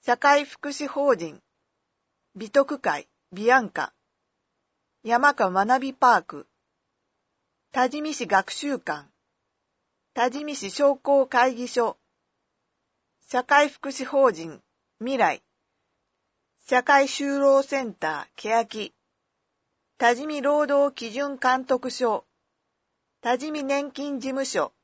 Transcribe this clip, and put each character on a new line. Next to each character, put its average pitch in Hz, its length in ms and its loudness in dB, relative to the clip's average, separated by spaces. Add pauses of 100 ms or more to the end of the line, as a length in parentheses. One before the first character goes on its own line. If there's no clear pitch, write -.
社 240 160 0
会 285 280 4
福 - 240 -12
祉 285 180 -8
法 277 280 0
人、 165 260 -14 (920)
美 208 160 -14
徳 277 280 0
会、 151 280 -4 (260)
ビ 214 180 0
ア 262 80 6
ン 214 100 -6
カ。 - 240 -8 (1080)
山 247 300 2
家 208 160 0
学 208 320 2
び 269 120 -8
パ 247 220 4
ー 180 60 2
ク。 - 260 -18 (1200)
多 254 180 0
治 294 120 -8
見 302 120 -8
市 226 140 -8
学 196 240 0
習 285 280 -6
館。 147 300 -10 (1040)
多 247 160 0
治 277 140 -8
見 294 120 -10
市 196 140 -10
商 285 260 2
工 277 320 2
会 254 280 2
議 240 120 -8
所。 233 300 -2 (1300)
社 247 160 -2
会 285 260 4
福 277 200 -10
祉 262 160 -8
法 269 260 4
人、 160 300 -12 (380)
未 254 180 -4
来。 220 260 2 (1200)
社 254 180 0
会 277 240 4
就 277 320 -4
労 277 240 4
セ 269 200 -4
ン 214 100 -8
タ 156 360 -6
ー、 - 60 -20
け - 140 -10
や 226 160 2
き。 - 280 -12 (1040)
多 240 180 4
治 277 120 -8
見 294 140 -6
労 294 240 2
働 285 300 2
基 226 160 -12
準 277 260 -6
監 262 280 0
督 254 260 -2
署。 226 340 -2 (960)
多 247 160 -2
治 302 140 -8
見 302 140 -6
年 277 260 -4
金 277 300 -8
事 262 80 -6
務 269 160 -4
所。 160 260 -4 (120)